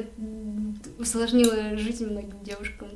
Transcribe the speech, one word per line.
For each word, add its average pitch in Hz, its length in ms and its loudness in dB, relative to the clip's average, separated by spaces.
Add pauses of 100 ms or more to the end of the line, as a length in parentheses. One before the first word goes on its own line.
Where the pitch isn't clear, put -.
(180)
м, 214 580 -6 (220)
усложнило 226 800 4
жизнь 220 300 -2
многим 202 360 -6
девушкам, 208 520 -10